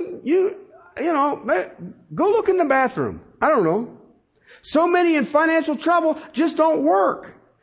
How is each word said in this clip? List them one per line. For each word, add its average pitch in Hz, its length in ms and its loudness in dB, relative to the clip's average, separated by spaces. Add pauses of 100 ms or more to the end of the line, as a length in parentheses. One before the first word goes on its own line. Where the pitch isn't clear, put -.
(220)
you, 359 340 0 (400)
you 330 160 -2
know, 285 300 -2 (720)
go 330 160 2
look 440 180 2
in 381 80 2
the 359 80 2
bathroom. 240 560 -2 (220)
I 269 80 2
don't 262 140 2
know. 196 340 -2 (640)
So 320 240 2
many 349 300 2
in 277 100 0
financial 320 500 0
trouble 320 420 0 (140)
just 294 240 -2
don't 311 280 2
work. 349 500 0 (280)